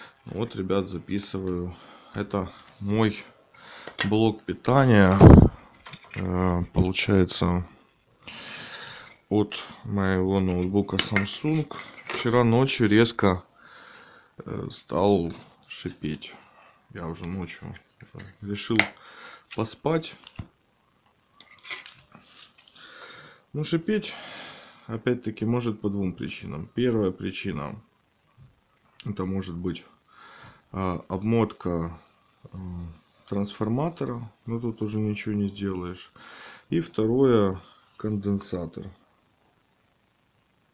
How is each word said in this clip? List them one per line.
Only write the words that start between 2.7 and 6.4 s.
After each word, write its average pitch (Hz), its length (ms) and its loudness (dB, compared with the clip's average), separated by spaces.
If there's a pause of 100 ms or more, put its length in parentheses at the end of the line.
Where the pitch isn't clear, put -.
мой 104 440 0 (800)
блок 110 380 2
питания, 104 760 6 (1000)
э, 90 480 0